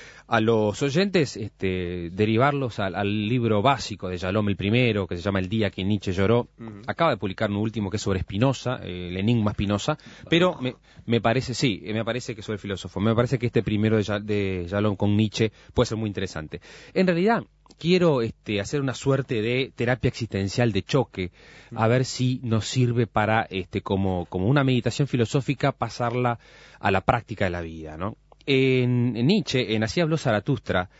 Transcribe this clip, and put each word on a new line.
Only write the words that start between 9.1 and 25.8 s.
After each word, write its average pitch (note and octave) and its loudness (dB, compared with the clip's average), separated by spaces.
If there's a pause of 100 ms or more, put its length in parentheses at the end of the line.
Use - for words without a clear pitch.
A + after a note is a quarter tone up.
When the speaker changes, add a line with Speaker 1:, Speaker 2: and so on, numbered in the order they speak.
Speaker 1:
enigma G#2 2
Spinoza, G#2 -2 (320)
pero E3+ 2
me, B2+ -4 (320)
me A2+ 2
parece, A#2+ 0
sí, G#2+ 0
eh, G#2 -6
me A2 -2
parece A#2 -6
que G#2 -14
sobre G#2+ -6
el - -12
filósofo. F#2+ -8
Me A2 2
parece A#2+ 2
que A#2+ -2
este A#2 2
primero G#2+ 2
de G#2+ 4
Ya-, G#2 -2
de G2 -2
Yalom G2+ 0
con G#2 2
Nietzsche G#2+ 2 (220)
puede A#2+ 4
ser A2+ -6
muy A2 -4
interesante. F#2 -8 (320)
En F#3 2
realidad, F#3 2 (340)
quiero, E3 4
este, G#2+ -4
hacer C#3+ -4
una C3 -2
suerte C3+ 0
de B2 -2
terapia B2+ 0
existencial A2 0
de G2 0
choque, F#2+ -2 (420)
a A2+ -6
Speaker 2:
Ujú. A2+ 4
Speaker 1:
ver B2+ 4
si B2+ -2
nos A2 0
sirve A#2+ 2
para, G#2+ 2
este, F#2 -4
como, F#2+ 0
como F#2 -2
una C#3 2
meditación B2+ 0
filosófica, C3+ 0
pasarla A#2+ -2 (400)